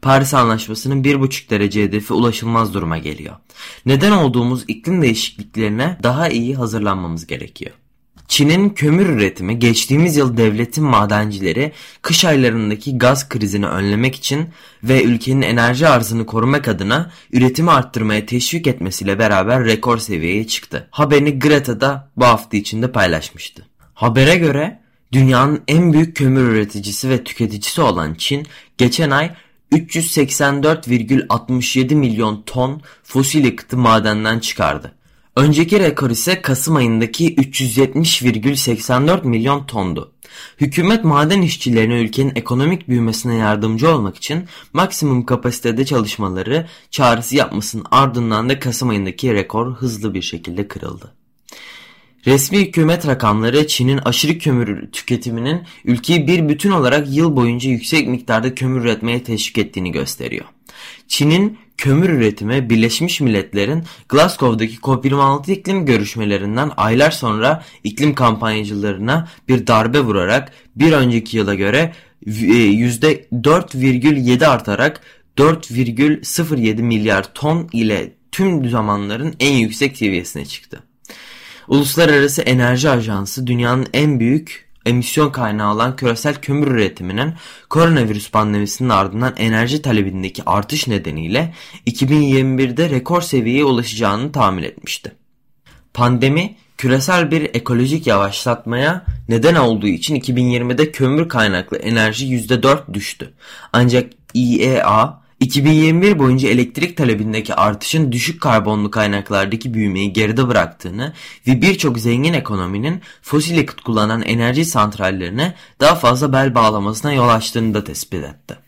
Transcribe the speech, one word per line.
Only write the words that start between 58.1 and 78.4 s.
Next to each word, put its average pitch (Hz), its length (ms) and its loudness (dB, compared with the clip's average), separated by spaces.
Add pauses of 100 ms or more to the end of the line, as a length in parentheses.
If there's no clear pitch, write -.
kömür 131 260 -2
üretmeye 117 420 -2
teşvik 113 340 -4
ettiğini 92 340 -4
gösteriyor. - 540 -8 (600)
Çin'in 185 500 2 (200)
kömür 147 320 2
üretimi 117 600 0
Birleşmiş 117 520 0
Milletler'in 110 600 0 (260)
Glasgow'daki 123 720 0
cop 131 220 0
yirmi 139 160 2
altı 139 300 2
iklim 190 340 -2
görüşmelerinden 107 920 -2
aylar 123 340 2
sonra 127 520 -2 (200)
iklim 131 320 -2
kampanyacılarına 107 1120 -2 (200)
bir 120 200 0
darbe 113 320 2
vurarak 110 520 0 (240)
bir 151 160 4
önceki 120 460 2
yıla 101 180 0
göre, 123 380 0 (340)
e, 104 40 -8 (220)
yüzde 117 720 2 (160)
dört 156 320 2
virgül 131 420 2
yedi 123 300 2
artarak 123 540 0 (360)
dört 160 340 2
virgül 127 520 0
sıfır 160 340 -4
yedi 110 260 0
milyar 107 500 0
ton 170 400 -2
ile 107 400 -2 (180)
tüm 170 380 0